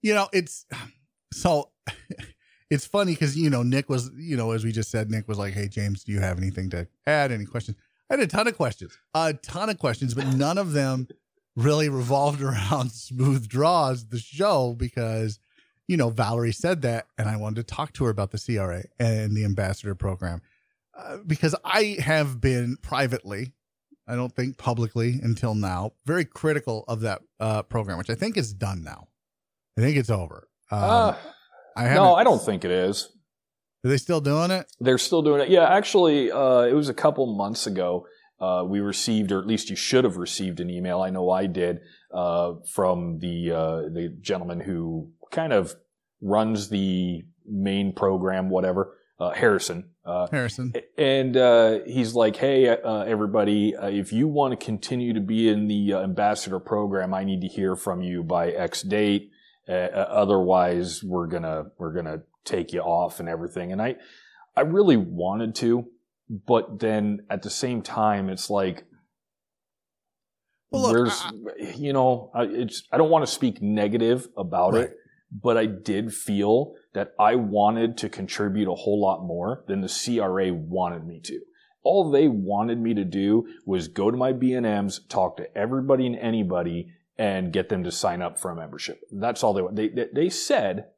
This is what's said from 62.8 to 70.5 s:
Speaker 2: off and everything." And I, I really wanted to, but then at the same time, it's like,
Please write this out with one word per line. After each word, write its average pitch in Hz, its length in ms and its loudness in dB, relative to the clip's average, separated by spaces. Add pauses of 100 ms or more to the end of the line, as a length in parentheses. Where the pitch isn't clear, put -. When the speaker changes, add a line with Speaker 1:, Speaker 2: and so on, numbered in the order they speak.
Speaker 2:
off 175 380 -2
and 85 100 -8
everything." - 420 -8
And 95 80 -4
I, 117 180 -4 (600)
I 135 40 2
really 165 360 6
wanted 95 600 -2
to, 120 300 0 (400)
but 107 520 0
then 104 500 0
at 101 140 -6
the 104 80 -10
same 123 320 -4
time, 104 460 0
it's 92 200 -8
like, 98 360 -2 (1900)